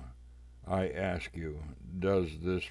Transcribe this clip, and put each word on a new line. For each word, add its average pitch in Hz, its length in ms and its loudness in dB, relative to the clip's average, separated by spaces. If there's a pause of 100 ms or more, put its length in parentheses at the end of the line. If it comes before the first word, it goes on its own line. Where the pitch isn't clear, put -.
(680)
I 95 220 4
ask 90 460 0
you, 78 240 -4 (400)
does 95 280 6 (140)
this 90 300 2